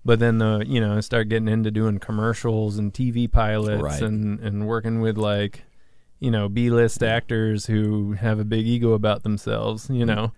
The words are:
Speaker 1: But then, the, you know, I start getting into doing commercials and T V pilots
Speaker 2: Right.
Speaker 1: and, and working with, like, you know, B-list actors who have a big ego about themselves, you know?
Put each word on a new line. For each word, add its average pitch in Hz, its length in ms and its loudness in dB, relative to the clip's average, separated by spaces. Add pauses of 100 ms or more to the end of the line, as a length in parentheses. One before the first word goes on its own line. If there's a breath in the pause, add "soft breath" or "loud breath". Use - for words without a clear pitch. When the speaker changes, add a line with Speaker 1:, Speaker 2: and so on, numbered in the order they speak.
Speaker 1:
But 117 140 4
then, 117 180 4
the, 110 280 2
you 131 140 0
know, 104 160 0
I 107 60 0
start 110 260 0
getting 110 220 0
into 110 220 0
doing 107 280 0
commercials 110 760 -2
and 104 160 -2
T 127 180 -2
V 120 160 0
pilots 107 560 2
Speaker 2:
Right. 73 180 -4
Speaker 1:
and, 107 380 -2
and 104 280 -4
working 113 340 -2
with, 110 160 0
like, 104 460 -2 (560)
you 123 120 0
know, 104 180 0
B-list 117 540 2
actors 110 640 0
who 107 460 0
have 107 260 0
a 107 60 -2
big 110 200 0
ego 117 280 4
about 104 300 2
themselves, 110 680 -4
you 123 160 0
know? 110 320 0